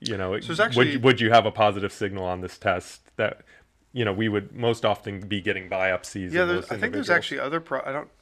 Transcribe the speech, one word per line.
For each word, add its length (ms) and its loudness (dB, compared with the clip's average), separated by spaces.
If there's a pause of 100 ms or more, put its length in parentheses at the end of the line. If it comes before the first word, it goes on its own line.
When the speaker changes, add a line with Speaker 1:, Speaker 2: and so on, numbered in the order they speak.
Speaker 1:
you 160 -4
know, 160 -4
Speaker 2:
So 20 0
it's 140 -6
Speaker 1:
would 100 -2
Speaker 2:
actually 320 4
Speaker 1:
you, 80 -2
would 220 6
you 100 4
have 140 8
a 60 0
positive 420 2
signal 320 -6
on 160 -4
this 160 -10
test 580 -2
that, 280 -2 (500)
you 100 -2
know, 80 2
we 160 0
would 260 -2
most 300 0
often 380 -2
be 180 -4
getting 300 -4
biopsies 640 -2
Speaker 2:
Yeah, 80 2
Speaker 1:
in 80 2
Speaker 2:
there's, 180 -2
Speaker 1:
those 100 -6
Speaker 2:
I 0 -
think 140 -2
there's 180 -4
Speaker 1:
individuals? 0 -
Speaker 2:
actually 300 0
other 220 -4
pro-, 240 -6
I 80 -6
don't, 160 -8 (120)